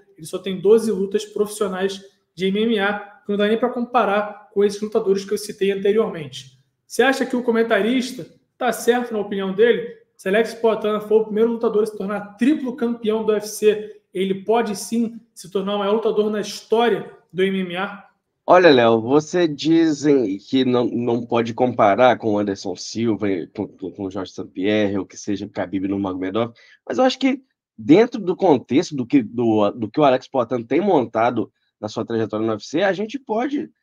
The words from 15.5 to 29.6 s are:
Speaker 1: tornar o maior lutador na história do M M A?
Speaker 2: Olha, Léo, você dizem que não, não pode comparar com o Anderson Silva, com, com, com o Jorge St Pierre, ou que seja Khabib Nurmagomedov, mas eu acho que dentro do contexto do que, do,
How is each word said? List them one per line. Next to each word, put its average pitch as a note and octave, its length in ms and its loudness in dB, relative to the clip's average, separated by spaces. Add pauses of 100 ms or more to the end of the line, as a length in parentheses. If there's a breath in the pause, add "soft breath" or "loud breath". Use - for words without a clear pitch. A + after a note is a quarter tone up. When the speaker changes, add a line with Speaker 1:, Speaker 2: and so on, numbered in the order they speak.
Speaker 1:
tornar G3+ 260 -4
o - 20 -4
maior G3+ 160 0
lutador G#3+ 340 0
na G#3+ 120 -2
história A3 680 -2 (220)
do F3+ 100 -2
M F#3+ 180 0
M F3 160 -6
A? G3 320 -8 (360)
Speaker 2:
Olha, F3+ 260 8
Léo, A#2 300 6
você D3+ 480 2
dizem C#3+ 880 2
que C3 280 0
não, B2 200 2
não A#2 400 -2
pode A#2 300 0
comparar A#2+ 640 4
com A2 160 0
o G#2 40 2
Anderson G2 380 -4
Silva, A2 500 -4 (280)
com, G2 120 -6
com, F2+ 240 -12
com G2+ 140 -10
o F#2+ 60 -6
Jorge F#2+ 220 -10
St - 200 -12
Pierre, G#2 460 0
ou F2+ 80 -6
que - 100 -20
seja G2+ 320 -8
Khabib F#2+ 400 -6
Nurmagomedov, G2 640 -4 (340 soft breath)
mas - 120 -4
eu B3+ 60 4
acho B3+ 140 0
que C4 220 0 (380)
dentro G3 420 4
do F3+ 160 -2
contexto D#3 580 2
do B2 120 -6
que, C3+ 160 2
do, A2 480 0